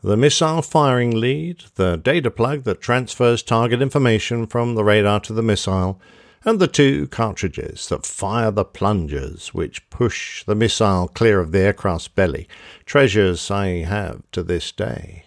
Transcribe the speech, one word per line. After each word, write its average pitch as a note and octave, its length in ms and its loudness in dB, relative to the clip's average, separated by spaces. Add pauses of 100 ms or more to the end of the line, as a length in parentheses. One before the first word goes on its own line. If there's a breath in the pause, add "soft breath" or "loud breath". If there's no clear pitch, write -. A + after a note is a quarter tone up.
The G2+ 120 2
missile D#3 460 2
firing B2 580 2
lead, D3 440 -4 (120)
the F2+ 220 0
data C3 320 0
plug C3 360 -2
that G#2 140 -4
transfers A#2+ 640 0
target A#2+ 400 0
information A#2+ 640 0
from A#2+ 300 -2
the A2 80 0
radar G#2 380 4
to - 120 -12
the A2 80 -2
missile, F#2+ 580 0 (460 soft breath)
and A3 140 2
the F3 80 4
two C#3+ 400 2
cartridges - 800 -6
that - 180 -4
fire A2 460 -2
the G2+ 120 0
plungers E2 920 -4
which - 340 -8
push - 560 -4
the G#2 100 0
missile G2+ 520 2
clear G#2+ 320 2
of D#2+ 120 -2
the F#2+ 80 2
aircraft's F#2+ 480 0
belly, F#2 400 -2 (380 loud breath)
treasures G2+ 640 2
I F#2+ 300 -2
have F#2 420 -6 (120)
to F#2 100 -6
this E2+ 280 -4
day. - 560 -10